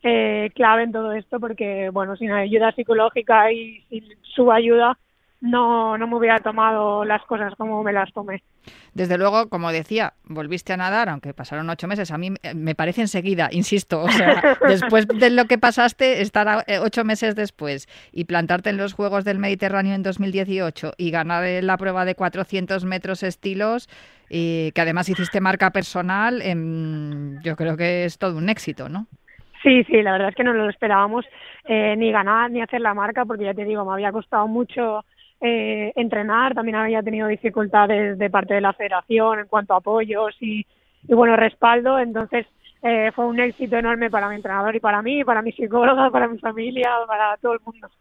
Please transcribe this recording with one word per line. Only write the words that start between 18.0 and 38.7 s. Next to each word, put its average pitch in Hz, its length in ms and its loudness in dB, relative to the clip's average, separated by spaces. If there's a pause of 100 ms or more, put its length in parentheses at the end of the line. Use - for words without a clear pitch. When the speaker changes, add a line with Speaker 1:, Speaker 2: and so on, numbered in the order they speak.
Speaker 2:
y 170 140 -6
plantarte 175 440 0
en 202 80 -2
los 196 160 -6
Juegos 202 320 -2
del 196 140 -2
Mediterráneo 196 560 -2
en 196 80 -4
dos 190 160 -4
mil 196 120 -2
dieciocho 190 640 -4
y 175 140 -4
ganar, 170 340 -2
eh, 180 200 -2
la 185 140 0
prueba 185 280 -2
de 185 80 -2
cuatrocientos 185 720 -4
metros 185 380 -6
estilos, 202 680 -4 (400)
y 165 440 -2
que 170 80 0
además 170 280 -2
hiciste 185 320 -2
marca 190 300 2
personal, 196 720 -2
em, 156 1000 -6
yo 160 140 -4
creo 160 200 -2
que 175 300 -2
es 170 140 -6
todo 180 180 -2
un 165 100 -2
éxito, 147 420 -6
¿no? 190 180 -10 (560)
Speaker 1:
Sí, 254 200 6
sí, 220 180 4
la 196 120 2
verdad 190 160 0
es 190 60 -10
que 247 80 -2
no 247 100 2
lo 214 160 0
esperábamos, 208 560 0 (400)
eh, 214 320 0
ni 226 140 2
ganar 214 380 2
ni 240 120 -4
hacer 233 200 -4
la 214 120 0
marca, 208 320 -2
porque 208 200 -6
ya 196 80 -4
te 208 120 -8
digo, 208 200 -4
me 190 80 -4
había 196 180 -2
costado 214 360 -2
mucho, 226 560 -4 (360)
eh, 214 560 -2
entrenar, 226 580 0
también 226 220 -4
había 220 280 0
tenido 220 240 -2
dificultades 208 880 2
de 202 120 0
parte 190 240 0
de 202 80 2
la 196 120 2